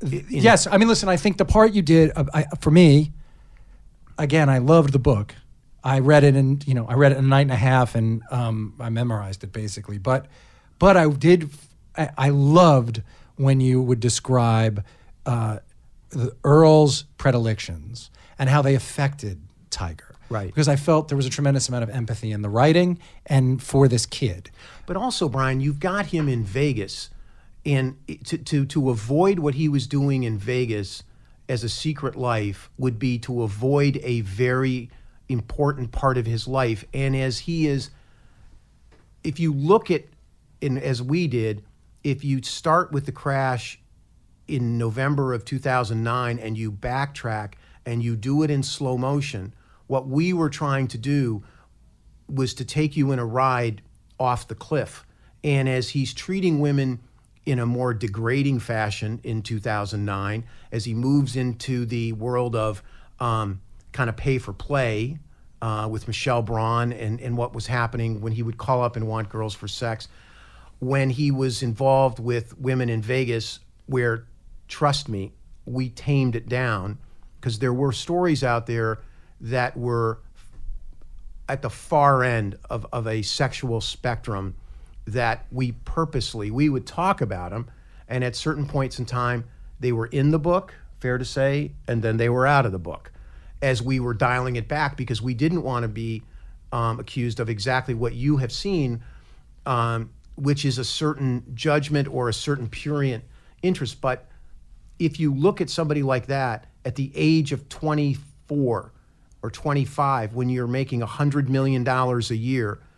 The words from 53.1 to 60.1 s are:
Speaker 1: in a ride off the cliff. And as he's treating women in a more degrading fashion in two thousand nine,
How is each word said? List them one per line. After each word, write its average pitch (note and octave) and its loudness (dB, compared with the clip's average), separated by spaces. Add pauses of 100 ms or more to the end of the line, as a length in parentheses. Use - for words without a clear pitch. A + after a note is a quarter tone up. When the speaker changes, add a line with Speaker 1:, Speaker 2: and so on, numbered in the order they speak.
Speaker 1:
in C3+ 0
a A#2+ -4
ride A#2+ 0 (380)
off B2 0
the A2+ -10
cliff. - -6 (400)
And C#3 2
as B2+ -2
he's C#3 -2
treating F#3 -2
women C#3 0 (480)
in C3+ 0
a A#2+ 0
more B2 0
degrading A#2 -2
fashion A2 -4
in A2 -6
two A2 -6
thousand G#2 -4
nine, G2+ -6 (280)